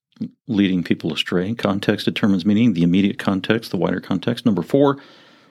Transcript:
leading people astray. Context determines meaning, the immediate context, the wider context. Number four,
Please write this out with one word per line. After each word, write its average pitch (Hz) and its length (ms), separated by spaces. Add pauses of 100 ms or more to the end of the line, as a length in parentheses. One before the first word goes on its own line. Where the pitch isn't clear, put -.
(480)
leading 95 360
people - 300
astray. 92 400
Context 101 520
determines 98 400
meaning, 104 280
the 85 100
immediate 95 340
context, 104 540
the - 60
wider 90 220
context. 104 460
Number 95 160
four, 139 360 (540)